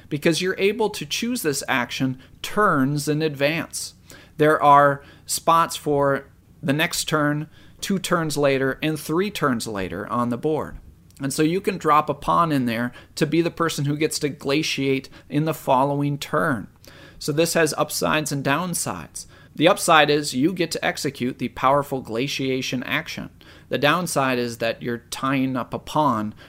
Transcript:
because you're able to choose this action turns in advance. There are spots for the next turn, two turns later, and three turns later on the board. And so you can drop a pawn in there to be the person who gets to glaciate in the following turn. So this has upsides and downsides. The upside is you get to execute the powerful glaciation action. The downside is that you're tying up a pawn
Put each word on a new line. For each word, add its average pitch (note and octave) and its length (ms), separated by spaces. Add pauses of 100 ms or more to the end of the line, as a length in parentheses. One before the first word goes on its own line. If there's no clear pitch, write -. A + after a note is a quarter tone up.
because D#3 340
you're F#3 180
able G#3 320
to - 140
choose A#3 360
this C#3+ 260
action C3 520 (220)
turns D3 640
in D3 140
advance. D3 760 (420)
There D3+ 240
are C#3+ 400 (240)
spots E3 520
for C#3+ 500 (340)
the C#3 120
next D#3+ 320
turn, D3+ 420 (320)
two G3 180
turns D#3+ 400
later, C3+ 460
and D#3 160
three F3+ 320
turns B2+ 340
later F#2+ 460
on A#2+ 180
the A#2+ 80
board. C3 400 (420)
And C#3 140
so - 80
you E3+ 200
can G3 180
drop D3+ 300
a C#3+ 40
pawn E3 380
in C3+ 140
there A#2+ 260 (240)
to D#3+ 100
be D#3+ 160
the E3 80
person D#3+ 360
who D3 120
gets D3+ 220
to D3 100
glaciate C3+ 800 (200)
in D3 160
the D#3+ 100
following C#3+ 640
turn. D3+ 480 (500)
So - 140
this E3 220
has D#3+ 220
upsides - 560
and C#3 120
downsides. C#3 840 (280)
The D3+ 120
upside D#3+ 420
is D3 240
you C#3+ 200
get E3 180
to - 140
execute C3 540
the B2 100
powerful C3+ 520
glaciation C3 800
action. - 460 (400)
The - 80
downside C#3 640
is A#2+ 180
that A2+ 240
you're A#2+ 280
tying C3 460
up A#2+ 180
a B2 60
pawn A2+ 540 (160)